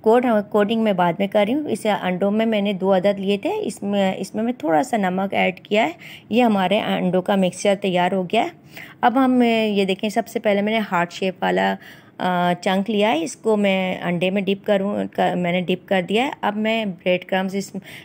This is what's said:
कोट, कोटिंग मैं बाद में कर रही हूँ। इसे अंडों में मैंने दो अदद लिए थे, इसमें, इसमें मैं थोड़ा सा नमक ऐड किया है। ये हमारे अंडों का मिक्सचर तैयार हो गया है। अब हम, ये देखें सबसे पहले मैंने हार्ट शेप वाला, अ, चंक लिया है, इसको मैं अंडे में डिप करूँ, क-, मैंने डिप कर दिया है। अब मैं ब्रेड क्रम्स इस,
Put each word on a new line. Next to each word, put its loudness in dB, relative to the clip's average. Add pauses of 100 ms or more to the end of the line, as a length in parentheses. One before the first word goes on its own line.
कोट, 4
कोटिंग 0
मैं 2
बाद 2
में 0
कर 2
रही 0
हूँ। -4
इसे -4
अंडों 0
में 0
मैंने 0
दो -2
अदद 2
लिए 0
थे, -4
इसमें, -2
इसमें -6
मैं -2
थोड़ा 2
सा -2
नमक -2
ऐड 0
किया 0
है। -4 (360)
ये 4
हमारे 2
अंडों 0
का 0
मिक्सचर 0
तैयार 0
हो -2
गया 0
है। -4 (500)
अब 4
हम, 4
ये 2
देखें -2
सबसे -4
पहले 2
मैंने 0
हार्ट 0
शेप -4
वाला, 2
अ, -2
चंक -2
लिया 2
है, 0
इसको -2
मैं 0
अंडे -2
में -2
डिप -4
करूँ, 0
क-, 0
मैंने 0
डिप -4
कर 0
दिया 0
है। -4 (100)
अब -2
मैं -2
ब्रेड -2
क्रम्स -2
इस, -6 (320)